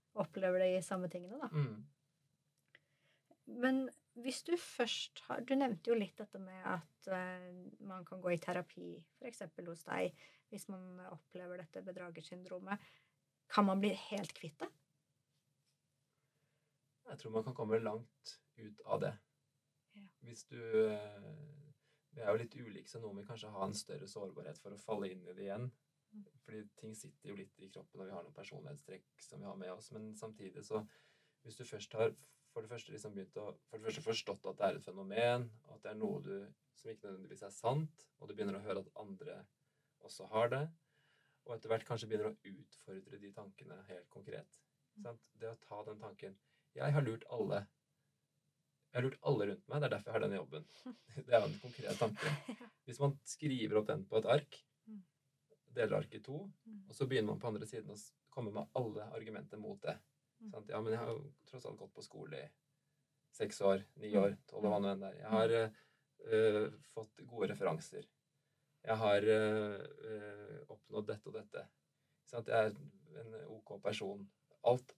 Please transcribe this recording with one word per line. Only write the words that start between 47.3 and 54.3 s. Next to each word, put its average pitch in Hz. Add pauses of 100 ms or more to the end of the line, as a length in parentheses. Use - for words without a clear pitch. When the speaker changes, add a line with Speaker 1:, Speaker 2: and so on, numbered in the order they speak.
Speaker 2:
Jeg -
har 127
lurt 135
alle 113
rundt 98
meg, 143
det -
er -
derfor 98
jeg 110
har 110
denne 101
jobben.» 78 (200)
Speaker 1:
<laughs> -
Speaker 2:
Det 123
er 110
jo -
en -
konkret -
tanke. 110
Speaker 1:
<laughs> 226
Ja. 240 (160)
Speaker 2:
Hvis 123
man 143 (100)
skriver 117
opp 104
den -
på 113
et 110
ark, 135 (260)